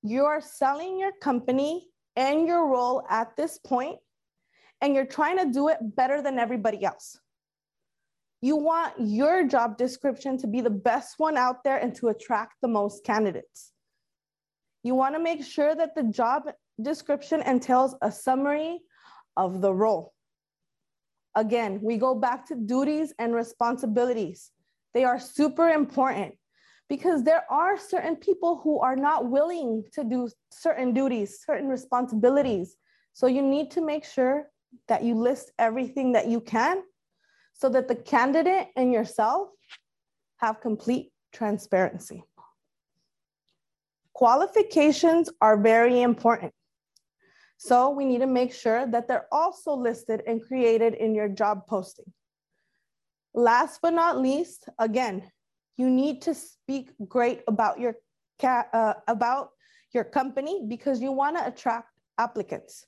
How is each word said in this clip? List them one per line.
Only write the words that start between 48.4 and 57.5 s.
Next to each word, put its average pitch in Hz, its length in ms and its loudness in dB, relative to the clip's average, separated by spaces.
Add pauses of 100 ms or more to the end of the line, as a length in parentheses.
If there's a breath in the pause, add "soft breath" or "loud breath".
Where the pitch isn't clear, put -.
sure 240 340 0
that 240 220 -2
they're - 220 -2
also 330 440 -2
listed 233 520 -4
and 226 160 -4
created 226 520 2
in 220 200 0
your 208 140 -2
job 202 380 -2
posting. 185 460 -8 (1200)
Last 240 460 2
but 330 140 0
not 330 240 2
least, 269 500 -4 (100)
again, 220 520 -4 (480)
you 254 100 0
need 262 340 0
to 320 120 -2
speak - 560 -12 (180)
great 240 380 0
about 220 340 0